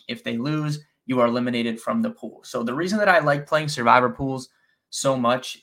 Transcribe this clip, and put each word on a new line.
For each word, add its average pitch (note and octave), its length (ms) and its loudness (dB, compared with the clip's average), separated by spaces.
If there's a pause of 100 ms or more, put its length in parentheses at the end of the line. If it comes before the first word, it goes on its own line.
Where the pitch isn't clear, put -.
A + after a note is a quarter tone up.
If A#2+ 120 -10
they A#2+ 140 -6
lose, D3 480 -2 (220)
you B2+ 160 0
are A#2+ 60 6
eliminated A#2+ 520 -2
from A2+ 220 -2
the A2+ 100 -2
pool. - 320 -16
So A#2 200 -8
the A#2+ 120 -4
reason F#3 240 -2
that G3+ 100 2
I F3 100 6
like D3 280 0
playing D#3 220 0
Survivor B2 400 4
pools C3 400 -6 (400)
so C3+ 260 -2
much B2 480 0